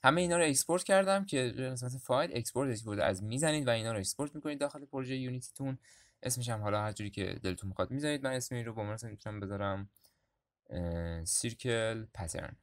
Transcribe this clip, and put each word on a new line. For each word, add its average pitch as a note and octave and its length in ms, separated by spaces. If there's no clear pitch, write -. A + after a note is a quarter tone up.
همه D3 160
اینا F3 160
رو E3+ 80
اکسپورت D#3+ 400
کردم G3 400
که B2+ 320
روی C3 140
قسمت B2 260
فایل C3 400
اکسپورت، B2+ 340
اکسپورت A2 280
از F#2 240
می‌زنید C#3+ 440
و A#2+ 40
اینا A2+ 220
رو G#2+ 60
اکسپورت C#3+ 360
می‌کنید D3 240
داخل C#3+ 260
پروژه C3 320
یونیتیتون. C3 640
اسمش B2 260
هم A2+ 120
حالا G#2 220
هر G#2+ 100
جوری G2+ 180
که F#2+ 320
دلتون F#2+ 260
می‌خواد F#2 220
می‌ذارید. C#3+ 340
من C3 80
اسم B2+ 220
این A#2 120
رو A2+ 80
به A2 60
عنوان G#2 140
مثلاً A2+ 160
می‌تونم G#2 300
بذارم، G2 500
اه، E2+ 540
سیرکل A2+ 800
پترن - 480